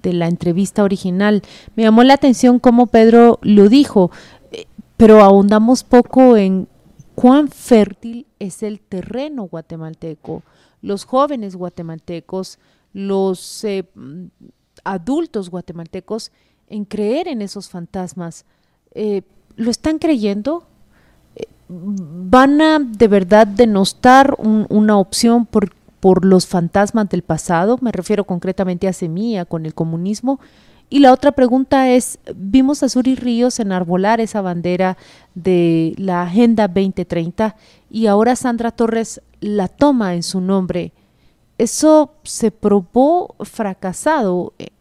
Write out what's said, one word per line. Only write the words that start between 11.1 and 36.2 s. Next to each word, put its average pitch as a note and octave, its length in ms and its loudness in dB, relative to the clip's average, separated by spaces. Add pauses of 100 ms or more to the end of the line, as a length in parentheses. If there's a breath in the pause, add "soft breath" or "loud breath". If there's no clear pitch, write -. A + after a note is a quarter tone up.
guatemaltecos, F3 1040 -12 (340)
los, G3 680 -6
eh, G3 220 -6 (100)
mm, D3+ 300 -20 (580)
adultos G3 640 -6
guatemaltecos F3 840 -14 (380)
en G#3 160 -10
creer A3 420 -6
en B3 140 -8
esos G3 260 -14
fantasmas. F3 800 -14 (480)
Eh, G3+ 300 -6 (340)
¿lo A#3 140 -4
están D#4 260 -4
creyendo? C4 640 -4 (720)
Eh, - 80 -14 (240)
¿van F#3 960 -2
a D#4 180 2
de A#3 300 0
verdad G3+ 360 4
denostar A#3+ 920 2
un, G#3+ 320 0
una G#3+ 280 2
opción A#3 480 0
por, G3+ 280 -2 (260)
por F#3 240 4
los F#3 240 4
fantasmas G3 640 -2
del F3+ 140 -6
pasado? F3+ 580 -2
Me A#3 100 -4
refiero G3+ 320 -4
concretamente F#3 640 -6
a F#3 60 -2
Semilla F#3 500 -6
con E3 220 -8
el D#3 80 -10
comunismo. F#3 640 -6 (500 soft breath)
Y C#4 100 0
la C4 120 6
otra C4+ 220 2
pregunta C4 560 0
es, B3 300 -2 (140)
vimos C4 500 -2
a C#4 40 -2
Suri B3+ 280 -2
Ríos A#3+ 440 -2
enarbolar F#3+ 640 -2
esa G#3+ 180 -6
bandera F3+ 580 -4 (380 soft breath)
de E3+ 640 0
la F3+ 240 -4